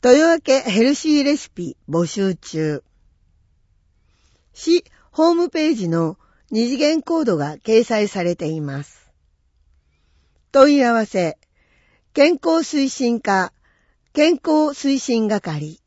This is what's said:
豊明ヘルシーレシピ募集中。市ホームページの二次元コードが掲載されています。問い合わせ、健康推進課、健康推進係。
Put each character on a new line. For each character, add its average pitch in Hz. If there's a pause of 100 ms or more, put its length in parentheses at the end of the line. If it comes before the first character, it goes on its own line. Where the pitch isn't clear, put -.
豊 330
明 269
ヘ 214
ル 277
シ 302
ー -
レ 285
シ -
ピ - (120)
募 170
集 190
中。 156 (1700)
市 339 (280)
ホ 330
ー -
ム 339
ペ 311
ー 302
ジ 185
の 165 (340)
二 226
次 254
元 294
コ 330
ー 277
ド 190
が 147
掲 220
載 214
さ 190
れ 175
て 170
い 160
ま 143
す。 - (1400)
問 285
い 269
合 240
わ 226
せ、 175 (760)
健 294
康 330
推 269
進 240
課、 190 (600)
健 302
康 302
推 277
進 226
係。 156